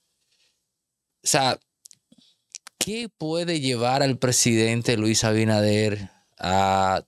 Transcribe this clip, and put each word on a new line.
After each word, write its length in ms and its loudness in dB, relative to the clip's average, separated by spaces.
o 40 -6
sea, 320 0
¿qué 360 -6
puede 460 -4
llevar 420 0
al 160 0
presidente 800 0
Luis 280 0
Abinader 840 0
a 680 0